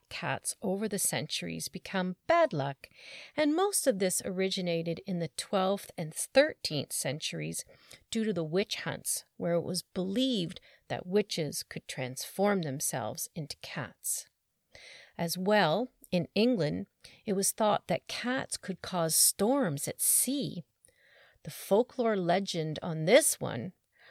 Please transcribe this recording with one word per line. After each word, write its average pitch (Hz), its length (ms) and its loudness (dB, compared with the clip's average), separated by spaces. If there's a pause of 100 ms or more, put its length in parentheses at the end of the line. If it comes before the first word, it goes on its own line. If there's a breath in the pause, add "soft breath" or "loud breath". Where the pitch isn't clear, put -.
cats - 520 -4
over 196 260 -2
the 196 120 -2
centuries 160 680 -4
become 185 480 -4 (120)
bad 330 260 4
luck, 139 340 -4 (480 loud breath)
and 302 200 2
most 392 300 2
of 208 140 2
this 185 240 0
originated 180 800 -2
in 185 140 -2
the 165 180 -2
twelfth 196 600 -2
and 156 160 -6
thirteenth - 800 2
centuries 156 720 -4 (440 loud breath)
due 220 140 -2
to 214 100 0
the 170 120 -2
witch 180 320 0
hunts, - 480 -6 (120)
where 170 160 0
it 170 100 2
was 180 180 -2
believed 190 800 -2 (260 soft breath)
that - 180 -6
witches 180 580 -2
could - 240 -12
transform 185 760 -2
themselves 135 760 -4
into 147 260 -10
cats. - 640 -8 (920 loud breath)
As 170 200 -4
well, 196 520 4 (220)
in 175 220 0
England, 190 520 2 (400 loud breath)
it 202 80 0
was 190 180 0
thought - 360 2
that - 200 -2
cats - 480 -4
could - 260 -10
cause 165 320 0
storms 208 720 4
at - 140 -8
sea. - 640 0 (800 soft breath)
The 156 80 -12
folklore 226 640 2
legend 175 680 0
on 160 220 -4
this 247 340 8
one 123 360 -6 (380 soft breath)